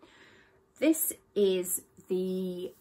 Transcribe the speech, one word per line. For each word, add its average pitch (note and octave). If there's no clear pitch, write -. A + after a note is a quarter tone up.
This D#4
is F#3
the F#3